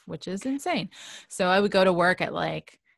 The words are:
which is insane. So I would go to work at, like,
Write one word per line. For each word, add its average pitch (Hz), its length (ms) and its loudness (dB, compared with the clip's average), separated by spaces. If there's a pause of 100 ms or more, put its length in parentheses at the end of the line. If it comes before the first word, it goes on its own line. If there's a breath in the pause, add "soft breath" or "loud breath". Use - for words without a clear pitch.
which 165 200 -12
is 190 180 -8
insane. 277 460 -4 (380 loud breath)
So 185 200 -2
I 185 120 4
would 202 100 2
go 190 140 4
to 190 80 6
work 175 280 2
at, - 140 -4
like, 160 460 -6 (180)